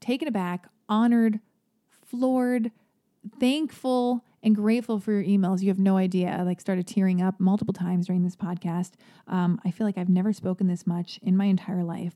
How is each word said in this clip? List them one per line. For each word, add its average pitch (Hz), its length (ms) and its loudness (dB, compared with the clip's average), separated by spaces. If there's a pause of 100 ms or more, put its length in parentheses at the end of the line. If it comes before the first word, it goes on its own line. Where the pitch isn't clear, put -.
taken 277 280 -4
aback, 180 400 -4 (200)
honored, 226 520 2 (640)
floored, 247 680 0 (680)
thankful, 254 840 0 (180)
and 220 120 4
grateful 220 460 0
for 214 120 -2
your 202 120 2
emails. 190 360 2
You 196 80 0
have 190 120 2
no 190 160 4
idea. 185 420 0
I, 180 40 -2
like, 180 180 -2
started 185 260 -4
tearing 185 340 2
up 185 200 0
multiple 190 340 0
times 180 320 -2
during 180 160 0
this 180 140 -2
podcast. 175 560 -6 (340)
Um, 175 380 0
I 175 80 -2
feel 214 140 -4
like 196 120 -4
I've 180 100 -4
never 185 240 2
spoken 185 360 -2
this 175 180 -4
much 175 360 -6
in 185 140 2
my 196 100 2
entire 185 360 0
life, 170 340 -8